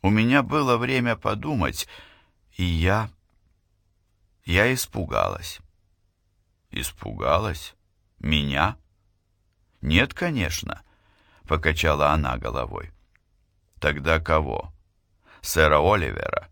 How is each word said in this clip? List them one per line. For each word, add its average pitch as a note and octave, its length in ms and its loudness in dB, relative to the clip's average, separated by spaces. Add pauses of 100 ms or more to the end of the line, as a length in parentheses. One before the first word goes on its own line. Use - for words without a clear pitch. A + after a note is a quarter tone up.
«У F#2+ 80 4
меня A#2+ 320 4
было B2+ 340 2
время B2 380 0
подумать, G#2+ 720 -4 (680)
и F#2 80 -2
я... F#2 460 0 (1300)
я G2+ 280 4
испугалась». A#1+ 880 -4 (1080)
«Испугалась? D2 1040 -4 (460)
Меня?» D2 560 0 (1040)
«Нет, E2+ 340 0
конечно», - 680 -4 (640)
покачала D2+ 640 2
она C#2 280 0
головой. A#1 540 -8 (880)
«Тогда D2 400 0
кого? D#2 520 -2 (680)
Сэра D2+ 400 4
Оливера?» D2 720 0